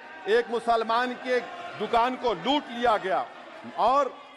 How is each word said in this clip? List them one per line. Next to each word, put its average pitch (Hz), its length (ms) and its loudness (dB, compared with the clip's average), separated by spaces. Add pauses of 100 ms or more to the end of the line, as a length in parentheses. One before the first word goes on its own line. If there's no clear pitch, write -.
(280)
एक 233 240 2
मुसलमान 233 640 2
की 254 180 -6
एक 247 120 2 (360)
दुकान 233 360 2
को 247 180 0
लूट 233 360 0
लिया 233 280 2
गया 170 280 0 (520)
और 254 360 4 (240)